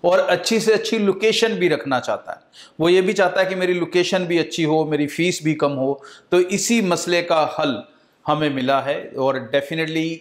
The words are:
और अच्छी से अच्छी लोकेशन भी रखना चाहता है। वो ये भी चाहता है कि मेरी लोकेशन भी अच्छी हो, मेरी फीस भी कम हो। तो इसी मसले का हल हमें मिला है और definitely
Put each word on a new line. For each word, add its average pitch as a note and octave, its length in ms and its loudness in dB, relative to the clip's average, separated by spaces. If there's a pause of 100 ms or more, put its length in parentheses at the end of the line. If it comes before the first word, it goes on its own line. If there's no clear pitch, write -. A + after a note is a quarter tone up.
और F3+ 220 4 (100)
अच्छी A3 240 0
से A3 140 4
अच्छी G#3+ 280 0
लोकेशन G#3+ 640 2
भी E3 100 2
रखना C3 280 -2
चाहता - 360 -6
है। - 240 -20 (180)
वो E3 100 2
ये F#3 140 6
भी G3+ 120 0
चाहता F#3+ 260 2
है F#3 60 2
कि F#3+ 100 -4
मेरी F3+ 220 0
लोकेशन F3 500 0
भी F3 100 2
अच्छी D#3+ 260 -2
हो, D#3 220 2
मेरी D3 220 0
फीस E3+ 340 -2
भी D3+ 220 0
कम C#3 160 -2
हो। C3+ 80 0 (420)
तो F3+ 80 4 (140)
इसी A3+ 320 0
मसले F3 380 0
का E3 180 2 (140)
हल D3 180 -2 (520)
हमें D3+ 260 0
मिला C3+ 300 0
है C#3+ 140 -4 (280)
और C3+ 140 0 (160)
definitely D#3+ 520 -2 (160)